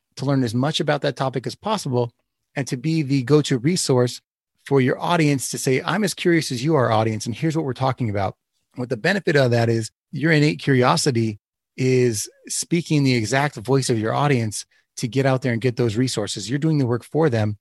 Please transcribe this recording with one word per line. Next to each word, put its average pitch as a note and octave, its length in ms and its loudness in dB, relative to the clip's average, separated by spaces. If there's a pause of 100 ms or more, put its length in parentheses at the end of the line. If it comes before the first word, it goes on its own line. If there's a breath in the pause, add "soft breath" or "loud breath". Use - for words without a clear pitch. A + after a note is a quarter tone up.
(180)
to - 80 -6
learn C3+ 180 2
as A2 100 -2
much C3+ 260 -2
about D3 220 -2
that C#3 140 -2
topic C3 320 -4
as - 80 -10
possible, B2 560 -2 (440)
and C#3 120 -4
to C#3+ 100 -4
be D#3+ 240 -2
the C3+ 220 0
go-to C#3+ 340 2
resource B2 640 0 (420)
for C#3 160 2
your B2+ 200 2
audience D#3 500 0
to B2+ 80 -8
say, C3 240 0
"I'm F#3 220 -2
as F#3 100 -2
curious E3+ 380 0
as A#2+ 120 -6
you D#3+ 120 2
are, A#2+ 160 2
audience, A2 340 0
and A#2 80 -4
here's D3+ 220 -4
what D#3 100 -2
we're C3 80 -4
talking C3 360 -2
about." G2 260 -4 (400)
What B2 140 -6
the B2 80 -4
benefit F3 380 0
of C3 160 4
that A#2 160 2
is A2+ 220 0 (220)
your D#3 200 0
innate D3+ 280 2
curiosity B2 800 2 (360)
is B2+ 540 0 (180)
speaking D#3 560 -2
the C3 120 4
exact B2 400 0
voice B2+ 340 0
of A#2+ 80 2
your A2 160 -2
audience B2+ 520 0 (320)
to C3+ 100 -4
get B2+ 180 0
out C3 160 2
there B2+ 100 -2
and A#2 100 -2
get B2 140 0
those A#2 220 0
resources. A2 520 -2
You're C#3 100 -4
doing D#3 180 0
the C#3 80 2
work A#2+ 180 -2
for D#3 260 0
them. G#2+ 320 0